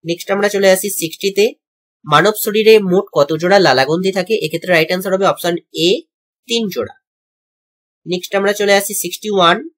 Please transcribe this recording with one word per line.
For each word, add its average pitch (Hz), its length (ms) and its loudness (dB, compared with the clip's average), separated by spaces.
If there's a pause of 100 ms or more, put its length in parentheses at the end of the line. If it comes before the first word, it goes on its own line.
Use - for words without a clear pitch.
Next 170 260 -8
আমরা 202 200 0
চলে 196 200 2
আসি 185 140 -4 (120)
সিক্সটিতে, 190 440 -2 (640)
মানব 160 280 2 (100)
শরীরে 220 300 4 (160)
মোট 196 160 2 (100)
কত 147 140 2 (100)
জোড়া 180 260 4
লালাগ্রন্থি 151 520 2
থাকে? 185 160 -2 (100)
এক্ষেত্রে 165 280 -6
right 160 200 2
answer 185 220 -2
হবে 190 180 0
option 175 220 -4 (320)
A, - 20 4 (600)
তিন 233 140 -2 (120)
জোড়া। 104 200 -8 (1120)
Next 180 320 -8
আমরা 202 220 0
চলে 202 200 2
আসি 196 120 -8 (100)
সিক্সটি 180 340 -10
ওয়ান 175 200 4 (220)